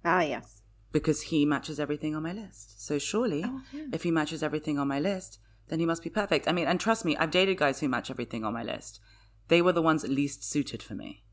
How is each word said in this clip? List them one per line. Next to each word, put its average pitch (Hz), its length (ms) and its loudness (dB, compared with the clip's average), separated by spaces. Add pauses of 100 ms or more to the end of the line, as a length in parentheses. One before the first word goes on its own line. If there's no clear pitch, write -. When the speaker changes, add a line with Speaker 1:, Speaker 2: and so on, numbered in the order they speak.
Speaker 1:
Ah, 175 180 4
yes. 131 400 -4 (280)
Speaker 2:
Because 151 400 0
he 147 140 4
matches 147 340 0
everything 151 380 -2
on 156 60 -4
my 170 100 -6
list. - 520 -14
So 147 140 -2
surely, 190 480 0
Speaker 1:
Oh, 262 140 -6 (100)
yeah. 302 220 -10
Speaker 2:
if 165 100 -6
he 175 80 0
matches 156 320 0
everything 151 360 -2
on 139 100 0
my 139 100 0
list, 185 400 -4 (300)
then 160 100 -2
he 165 80 2
must 165 160 0
be 156 80 -6
perfect. 202 380 0
I 160 40 2
mean, 170 140 0
and 175 140 2
trust 226 240 2
me, 156 120 2
I've 160 140 0
dated 185 280 4
guys 139 220 2
who 147 80 0
match 120 220 -2
everything 117 340 -6
on 110 100 -2
my 117 100 -6
list. - 340 -8 (500)
They 170 140 8
were 180 100 6
the 165 100 4
ones 160 220 4
least 139 380 0
suited - 400 -2
for - 120 -12
me. - 280 -14 (100)